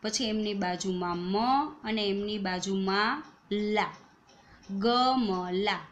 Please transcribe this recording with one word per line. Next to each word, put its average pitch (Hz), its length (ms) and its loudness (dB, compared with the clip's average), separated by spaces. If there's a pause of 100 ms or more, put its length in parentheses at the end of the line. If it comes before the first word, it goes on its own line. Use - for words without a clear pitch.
પછી 220 220 -2
એમની 214 300 0
બાજુમાં 180 640 -2
મ 180 180 -2 (480)
અને 220 240 -2
એમની 202 300 -2
બાજુમાં 196 840 0 (280)
લા. 208 420 0 (800)
ગમલા. 196 1080 2 (120)